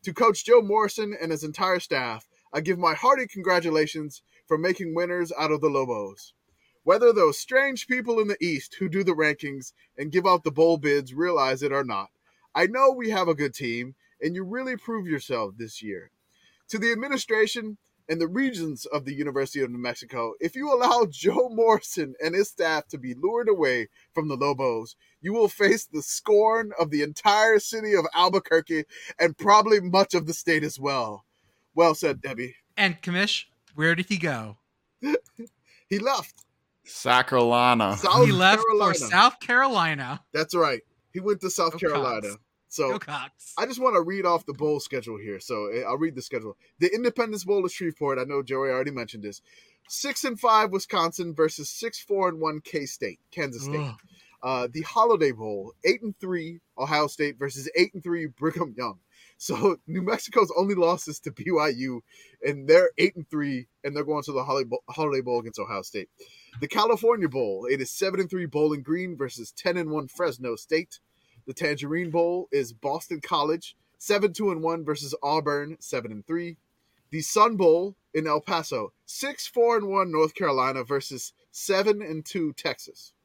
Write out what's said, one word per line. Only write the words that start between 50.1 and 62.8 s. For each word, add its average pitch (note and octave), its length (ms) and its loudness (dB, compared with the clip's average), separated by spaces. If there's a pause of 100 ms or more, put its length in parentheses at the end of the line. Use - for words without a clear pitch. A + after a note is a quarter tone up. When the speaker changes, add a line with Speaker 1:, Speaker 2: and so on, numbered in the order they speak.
Speaker 1:
and A#3+ 160 -4
five A3 320 4
Wisconsin F#3 640 -2
versus D#3 340 0
six - 300 -10
four F#3+ 300 0
and D#3+ 100 -6
one D#3 220 -2
K-State, C3 580 -8 (100)
Kansas C3+ 340 -8
State. D3 160 -4
Speaker 2:
Ugh. C3 160 -6 (460)
Speaker 1:
Uh, B3 320 -2
the D#3 80 -8
Holiday G#3 500 4
Bowl, G#2+ 420 -8 (120)
eight F#3+ 160 4
and G#3+ 180 -10
three E3+ 400 -6 (180)
Ohio D3+ 300 0
State C#3+ 300 -4
versus C3+ 380 -8
eight F3 180 2
and F3+ 100 -12
three E3+ 220 -4
Brigham D#3 500 -6
Young. A2+ 240 -8 (380)
So F3 440 0
<laughs> - 60 -20
New F3 140 -6
Mexico's G#3 560 0
only G3 180 2
losses E3+ 460 0
to C#3+ 100 -10
B - 160 -14
Y D#3 300 2
U, B2+ 260 -8 (380)
and C#3 260 -4
they're E3+ 300 8